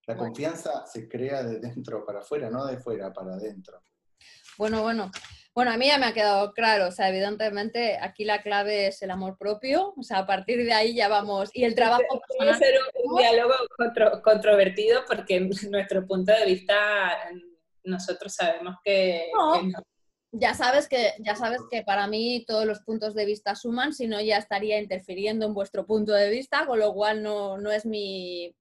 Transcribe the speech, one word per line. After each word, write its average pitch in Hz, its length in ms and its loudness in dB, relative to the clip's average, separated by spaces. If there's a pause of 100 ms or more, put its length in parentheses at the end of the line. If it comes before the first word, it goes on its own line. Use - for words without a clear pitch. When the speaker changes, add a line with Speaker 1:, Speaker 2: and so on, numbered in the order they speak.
Speaker 1:
La 117 80 -8
Speaker 2:
Bueno. 113 160 -6
Speaker 1:
confianza 151 560 -8
se 113 220 -14
crea 131 360 -6
de 113 160 -6
dentro 120 440 -10
para 101 160 -10
afuera, 143 300 -6
no 127 160 -6
de 127 120 -8
fuera 98 340 -8
para 95 220 -12
adentro. 98 480 -14 (760)
Speaker 2:
Bueno, 214 240 -2
bueno. 220 280 -2 (440)
Bueno, 247 160 2
a 226 60 -2
mí 247 100 2
ya 285 120 6
me 254 80 2
ha 220 80 -2
quedado 202 400 2
claro, 214 340 2
o - 40 -2
sea, 190 180 0
evidentemente 208 920 -2
aquí 196 240 -8
la 208 160 0
clave 202 460 0
es 196 160 -4
el 190 80 -8
amor 190 260 -8
propio, 262 580 -2
o 262 80 -12
sea, 208 180 -2
a 190 60 -4
partir 202 380 0
de 233 80 2
ahí 226 220 2
ya 214 140 2
vamos, 202 440 0
y 247 120 0
el 226 100 0
trabajo 240 280 4
Speaker 3:
Este 247 160 0 (200)
puede 571 140 4
Speaker 2:
personal. - 60 4
Speaker 3:
ser 539 220 6 (240)
un, - 80 -2
un 247 60 2
diálogo 240 360 6 (220)
contro-, 226 460 2
controvertido 208 840 6
porque 196 340 0 (100)
<laughs> 202 200 -6
nuestro 190 360 -2
punto 185 260 2
de 220 140 6
vista, 196 720 2 (680)
nosotros 185 500 -6
sabemos 175 480 -2
que, 180 540 2
Speaker 2:
No. 320 240 4
Speaker 3:
que 190 80 -4
no. 185 140 -8 (520)
Speaker 2:
Ya 226 200 2
sabes 285 340 2
que, 240 300 2
ya 214 180 -4
sabes 233 240 -4 (100)
que 226 120 -4
para 202 240 0
mí 233 420 -2
todos 220 160 0
los 214 160 -2
puntos 214 340 -6
de 214 120 0
vista 208 280 -4
suman, 247 380 -4
si 262 140 -6
no 214 160 -4
ya 214 160 2
estaría 214 420 -2
interfiriendo 202 640 -4
en 214 80 -2
vuestro 196 340 -4
punto 214 280 0
de 202 160 4
vista, 269 340 -2
con 247 140 0
lo 208 160 2
cual 214 280 0
no, 202 360 -4
no 208 120 -6
es 214 140 0
mi 190 760 -8